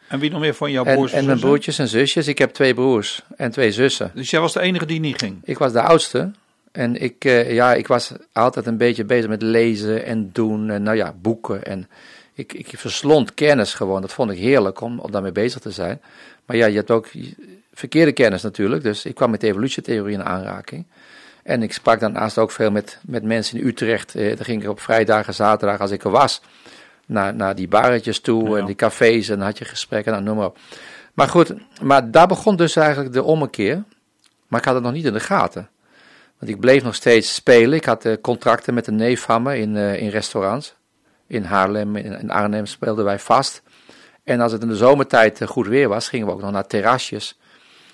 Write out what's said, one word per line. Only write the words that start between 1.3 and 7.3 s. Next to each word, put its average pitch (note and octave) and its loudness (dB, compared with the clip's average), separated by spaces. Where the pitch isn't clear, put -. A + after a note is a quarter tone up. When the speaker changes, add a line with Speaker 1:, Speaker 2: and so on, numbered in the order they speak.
Speaker 1:
zussen? C3+ 0
Speaker 2:
broertjes D3 -2
en C3 0
zusjes. C#3 2
Ik C#3+ -4
heb C3 4
twee C3 2
broers A#2+ 0
en B2 -4
twee A#2 2
zussen. A2 0
Speaker 1:
Dus B2+ -8
jij D#3+ 2
was D#3+ 0
de F#3 -2
enige F3+ -2
die D#3+ -4
niet D3+ -4
ging? F#2+ -8
Speaker 2:
Ik D3+ -8
was C3+ 0
de A#2 2
oudste. E3 2
En A#2+ -4
ik, - -6
eh, B2 4